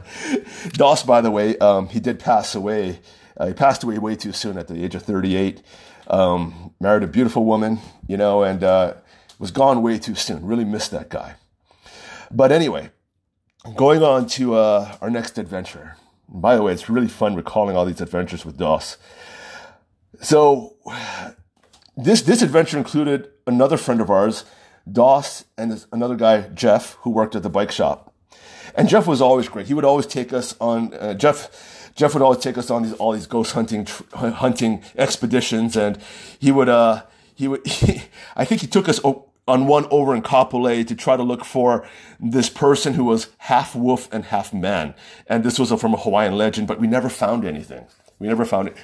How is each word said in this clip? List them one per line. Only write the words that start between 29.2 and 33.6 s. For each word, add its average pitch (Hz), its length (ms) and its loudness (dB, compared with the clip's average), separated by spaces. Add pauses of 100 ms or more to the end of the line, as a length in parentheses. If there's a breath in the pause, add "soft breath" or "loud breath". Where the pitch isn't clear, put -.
always 127 280 4
great. 98 180 -12
He 139 60 -2
would 147 120 0
always 139 200 4
take 123 260 -8
us 123 300 -6
on, 117 320 -2
uh, 101 220 -8
Jeff, - 800 -4
Jeff 147 180 2
would 139 100 2
always 127 160 4
take 123 180 -6
us 123 120 -6
on 117 140 -2
these, 110 100 -4
all 110 180 -2
these 101 160 -6
ghost 117 260 -4
hunting, 110 320 -4